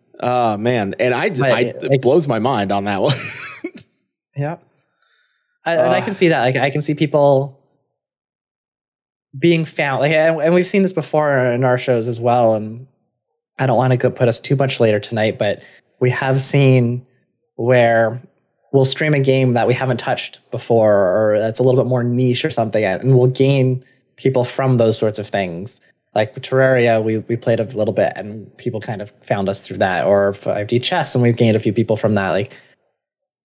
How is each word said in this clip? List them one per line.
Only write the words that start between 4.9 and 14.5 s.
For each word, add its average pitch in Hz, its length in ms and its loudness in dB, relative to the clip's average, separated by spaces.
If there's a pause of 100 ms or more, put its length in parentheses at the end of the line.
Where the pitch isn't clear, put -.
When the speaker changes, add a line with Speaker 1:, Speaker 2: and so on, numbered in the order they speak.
Speaker 2:
I, 170 100 -2
and 127 180 2
I - 60 2
Speaker 1:
Uh. - 60 -4
Speaker 2:
can 214 80 -6
see 180 160 2
that. 151 120 2
Like, 127 140 2
I 135 140 0
can 147 120 -2
see 151 120 -4
people 143 680 2 (1800)
being 165 280 2
found. 139 360 -4
Like, 147 100 2
and, 160 300 2
and 160 120 2
we've 180 140 2
seen 190 160 0
this 185 100 -2
before 151 440 0 (140)
in 123 120 0
our 123 140 2
shows 120 300 0
as 120 140 -6
well. 120 340 2
And 110 320 -8 (720)
I 139 60 0
don't 123 120 2
wanna 127 200 2
go 120 140 0
put - 160 0
us 113 120 0
too - 160 -4